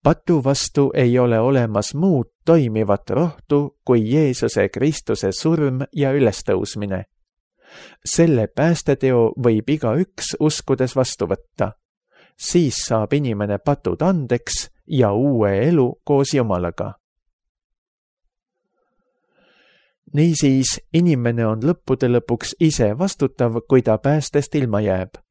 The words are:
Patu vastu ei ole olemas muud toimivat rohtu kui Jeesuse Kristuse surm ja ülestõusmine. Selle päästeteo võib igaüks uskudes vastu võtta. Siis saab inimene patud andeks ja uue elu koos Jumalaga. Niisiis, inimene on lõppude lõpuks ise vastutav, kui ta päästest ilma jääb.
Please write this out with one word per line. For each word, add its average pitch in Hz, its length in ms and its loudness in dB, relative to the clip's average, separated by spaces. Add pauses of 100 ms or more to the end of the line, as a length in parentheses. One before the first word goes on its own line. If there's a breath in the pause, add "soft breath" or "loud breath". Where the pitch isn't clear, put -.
Patu 165 420 0
vastu 139 500 0
ei 123 240 2
ole 120 220 2
olemas 117 540 0
muud 151 360 0 (140)
toimivat 110 680 2
rohtu 143 720 -2
kui 120 220 2
Jeesuse 123 640 0
Kristuse 110 640 -2
surm 147 480 -2 (120)
ja 135 220 0
ülestõusmine. 101 920 -2 (1000 loud breath)
Selle 147 400 2
päästeteo 131 880 0
võib 117 320 0
igaüks 143 720 -2
uskudes 135 560 -2
vastu 127 300 -2
võtta. - 460 -6 (680 soft breath)
Siis - 480 0
saab 110 260 0
inimene 104 460 -2
patud 139 440 -2
andeks 151 680 -2 (160)
ja 123 260 2
uue 113 380 0 (160)
elu 151 220 2 (160)
koos 139 300 0
Jumalaga. 98 580 -2 (3250)
Niisiis, 143 640 2 (160)
inimene 120 520 2
on 110 200 -2
lõppude 143 400 -2
lõpuks 120 540 -2
ise 147 380 2
vastutav, 127 600 -2 (100)
kui 131 140 6
ta 110 160 0
päästest 147 560 -2
ilma 120 260 -2
jääb. 95 380 -4 (120)